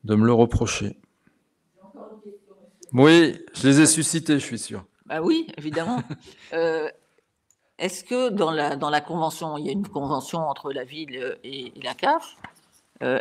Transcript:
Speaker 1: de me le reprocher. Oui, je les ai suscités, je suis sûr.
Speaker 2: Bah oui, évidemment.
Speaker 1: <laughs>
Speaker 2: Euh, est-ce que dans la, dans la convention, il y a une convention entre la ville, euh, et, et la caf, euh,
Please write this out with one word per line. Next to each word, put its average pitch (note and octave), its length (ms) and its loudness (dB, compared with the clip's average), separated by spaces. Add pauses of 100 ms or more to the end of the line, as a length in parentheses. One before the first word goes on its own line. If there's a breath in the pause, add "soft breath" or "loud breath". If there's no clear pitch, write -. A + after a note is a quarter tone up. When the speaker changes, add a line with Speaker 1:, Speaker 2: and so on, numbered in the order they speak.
Speaker 1:
de G#2+ 120 0
me A2 100 6
le A#2+ 80 6
reprocher. A2+ 640 2 (1900)
Oui, D3+ 460 8 (160)
je - 140 0
les C#3 140 6
ai D#3 40 8
suscités, D3+ 540 0
je - 60 -6
suis A2+ 140 -10
sûr. G#2 260 -12 (200)
Speaker 2:
Bah D#3 160 -6
oui, E4 260 0 (100)
évidemment. E3 500 -6
Speaker 1:
<laughs> - 460 -18
Speaker 2:
Euh, D#3+ 360 -2 (920)
est-ce F#3 240 -6
que B3 260 -2
dans F#3 220 0
la, D3 240 -2
dans D3 140 -4
la D3 120 2
convention, D#3+ 560 -6
il D3 80 -10
y C#3+ 40 -6
a - 20 -6
une G3 160 -4
convention C#3 520 -6
entre C#3+ 320 -6
la C3+ 120 -8
ville, C#3 340 -14
euh, C3 260 -8
et, C3 340 -14
et - 40 -18
la B2 120 -8
caf, D#4+ 440 -2 (640)
euh, B2+ 200 0